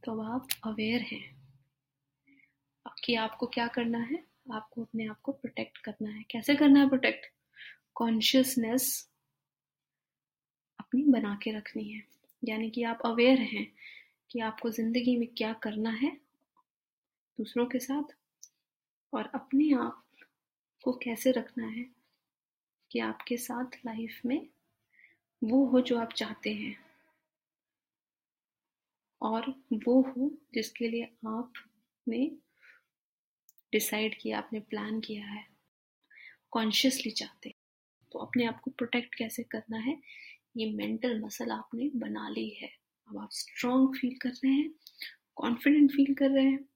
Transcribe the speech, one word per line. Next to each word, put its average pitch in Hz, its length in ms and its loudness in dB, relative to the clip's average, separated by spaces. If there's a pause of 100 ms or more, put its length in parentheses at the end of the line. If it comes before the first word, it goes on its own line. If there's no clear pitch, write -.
तो 226 80 -6
अब 220 80 -6
आप 240 280 -6 (160)
अवेयर 220 360 -2
हैं - 360 -12 (1700)
कि 240 100 2
आपको 220 320 -2
क्या 233 200 -2
करना 233 320 -2
है। 254 260 -4 (280)
आपको 220 300 -10
अपने 220 240 -6
आप 214 140 -10
को 277 120 -6
प्रोटेक्ट - 460 -8
करना 214 320 -8
है। 214 200 -12
कैसे 240 240 2
करना 285 260 10
है 269 80 6
प्रोटेक्ट? - 380 0 (680)
कॉन्शियसनेस 233 1160 2 (1700)
अपनी 247 220 0
बना 214 400 4
के 220 80 -2
रखनी 214 340 -8
है, 214 200 -12 (400)
यानी 220 260 -4
कि 233 120 -4
आप 233 220 -2
अवेयर 240 340 8
हैं 214 340 -2 (580)
कि 233 100 -6
आपको 220 300 -4
ज़िंदगी 240 460 0
में 233 120 0
क्या 220 240 -4
करना 220 380 -4
है 233 200 0 (1300)
दूसरों 240 280 0
के 247 120 -2
साथ 277 240 -2 (1120)
और 214 200 -4
अपने 285 380 4
आप - 340 0 (760)
को 254 100 0
कैसे 247 400 0
रखना 226 340 -4
है 233 300 -10 (960)
कि 233 60 -2
आपके 226 380 -4
साथ 240 300 -6 (200)
लाइफ 226 400 -10
में 269 200 -2 (1000)
वो 254 220 6
हो 254 140 6
जो 247 180 2
आप 233 140 -4
चाहते 214 400 -4
हैं 214 320 -8 (2500)
और 226 400 -2 (100)
वो 240 300 6
हो 262 360 -2 (160)
जिसके 233 340 -4
लिए 233 160 -4 (220)
आपने 233 1040 -6 (1400)
डिसाइड 214 480 -2
किया, 220 180 -4
आपने 214 220 -8
प्लान 214 400 -6
किया 208 260 -10
है, 208 200 -12 (1040)
कॉन्शियसली 226 600 0
चाहते - 380 -10
हैं। - 80 -18 (560)
तो - 60 -10
अपने 233 260 -2
आप 233 160 -4
को 262 100 -8
प्रोटेक्ट 240 440 -4
कैसे 226 280 -8
करना 220 360 -10
है, 254 220 -4 (560)
ये 220 160 -2
मेंटल 220 480 -2
मसल 220 300 -8
आपने 233 460 -4
बना 214 320 -6
ली 214 200 -4
है। - 200 -14 (400)
अब 202 100 -10
आप 214 140 -10
स्ट्रॉन्ग 262 640 2
फील 247 200 -4
कर - 120 -4
रहे 262 240 0
हैं, 302 180 2 (640)
कॉन्फिडेंट 277 560 6
फील 277 240 4
कर 269 160 4
रहे 269 140 4
हैं। 269 200 4 (120)